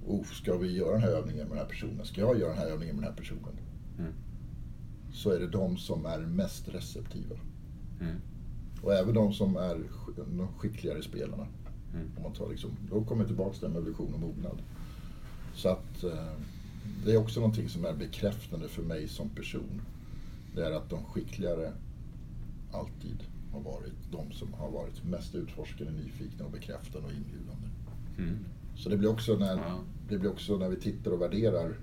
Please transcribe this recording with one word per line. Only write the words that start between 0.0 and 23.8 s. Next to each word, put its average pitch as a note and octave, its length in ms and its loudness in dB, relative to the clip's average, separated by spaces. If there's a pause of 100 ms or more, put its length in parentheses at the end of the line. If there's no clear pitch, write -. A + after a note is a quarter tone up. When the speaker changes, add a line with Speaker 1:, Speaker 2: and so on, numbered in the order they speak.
Speaker 1:
"Oh, - 180 2
ska - 320 0
vi F2+ 200 2
göra - 160 4
den A2 100 6
här A2+ 60 8
övningen A2 400 2
med - 80 -2
den - 80 0
här - 60 -6
personen? - 360 -4
Ska - 140 -2
jag A#2 200 8
göra E2+ 100 4
den D#2+ 80 0
här D#2+ 80 2
övningen D#2+ 300 0
med C#2+ 80 0
den - 80 -2
här - 60 -6
personen?" - 360 -4 (440)
Speaker 2:
Mm. E3+ 140 -2 (1000)
Speaker 1:
Så - 180 4
är F2 100 6
det F2 60 2
de F2+ 300 4
som D#2+ 300 -2
är D#2+ 120 0
mest E2+ 500 2
receptiva. - 680 -4 (640)
Speaker 2:
Mm. E2 160 -2 (680)
Speaker 1:
Och G2 120 8
även G2 200 6
de G#2+ 180 8
som F#2+ 240 6
är F2 180 2
sk-, - 500 -4 (120)
de F#2 120 2 (100)
skickligare D2+ 440 -2
spelarna. - 440 -4 (480)
Speaker 2:
Mm. E2 120 -2 (100)
Speaker 1:
Om - 60 -6
man - 100 -4
tar - 180 -4
liksom, - 200 -4 (200)
då G#2+ 140 4
kommer A2+ 180 4
jag F#2+ 60 6
tillbaka F#2+ 240 2
till - 80 -6
det - 60 -2
här E2 60 0
med E2+ 80 0
evolution - 340 -2
och - 60 -2
mognad. - 420 -2 (920)
Så - 140 4
att, - 360 2
eh, D#2+ 280 -2 (720)
det G#2+ 80 8
är A2+ 40 12
också A2 240 6
någonting A2+ 280 6
som F2 160 0
är E2 80 2
bekräftande D#2+ 760 0
för - 140 -4
mig D#2+ 260 0
som - 200 -4
person. - 540 -4 (720)
Det E2 120 2
är D#2+ 60 2
att D#2 180 -2
de E2 140 -2
skickligare - 680 0 (1000)
alltid - 500 -6 (300)
har C#2+ 80 -4
varit C#2 340 -6 (180)